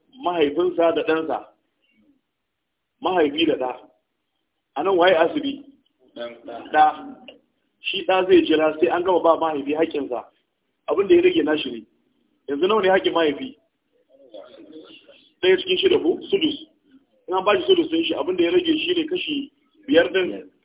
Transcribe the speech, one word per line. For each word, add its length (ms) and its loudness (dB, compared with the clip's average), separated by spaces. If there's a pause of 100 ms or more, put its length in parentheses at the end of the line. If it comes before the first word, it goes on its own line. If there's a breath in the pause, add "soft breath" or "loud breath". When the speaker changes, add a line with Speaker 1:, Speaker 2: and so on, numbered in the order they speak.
(240)
Speaker 1:
mahaifinsa 680 0
da 80 -2
ɗansa. 440 -4 (1500)
Mahaifi 460 0
da 100 2
ɗa. 220 -6 (960)
A 80 -6
nan 160 2
waye 180 6
asibi? 480 -2 (500)
Speaker 2:
Ɗan 200 -14 (100)
ɗa. 280 -16
Speaker 1:
Ɗa. 440 2 (640)
Shi 260 -8
ɗa 220 2
zai 180 6
jira 320 2
sai 100 2
an 140 -2
gama 180 2
ba 160 4
mahaifi 380 -4
haƙƙinsa. 500 -4 (600)
Abin 220 -2
da 60 6
ya 80 6
rage 220 2
nashi 260 -4
ne. 160 -14 (600)
Yanzu 200 -2
nawa 140 2
ne 60 2
haƙƙin 240 2
mahaifi? 440 -2 (1900)
Ɗaya 160 6
cikin 200 -2
shida 240 4
ko? 160 0 (120)
Sudus. 360 -2 (640)
In 60 -6
an 100 -2
ba 120 4
shi 100 -4
sudus 240 2
ɗin 140 -2
shi, 100 -4
abin 220 -4
da 80 2
ya 60 0
rage 160 2
shi 280 -2
ne 140 -2
kashi 440 -8 (360)
biyar 240 4
ɗin 380 -4 (140)